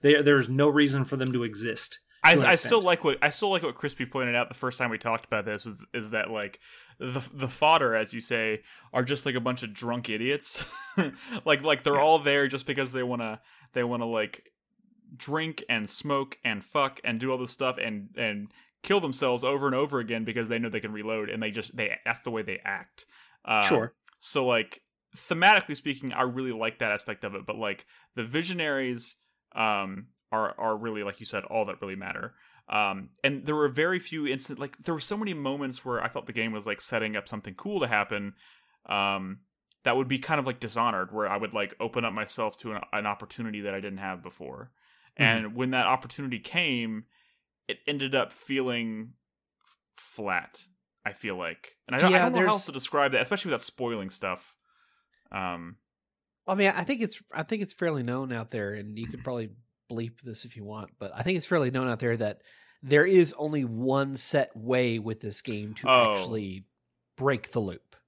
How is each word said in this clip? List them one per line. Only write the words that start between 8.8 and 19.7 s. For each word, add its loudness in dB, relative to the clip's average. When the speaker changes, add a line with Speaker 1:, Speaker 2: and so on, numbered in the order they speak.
Speaker 2:
are 2
just, -2
like, 0
a 2
bunch -2
of -10
drunk -6
idiots. -2
<laughs> -16
Like, 4
like, 2
they're 4
Yeah. 6
all 8
there 4
just -6
because -2
they -2
wanna, -4
they 0
wanna, -2
like, -4
drink -4
and 0
smoke -2
and -2
fuck -2
and -2
do 0
all 2
this -4
stuff -2
and, -6
and -4
kill 4
themselves 0
over 2
and 2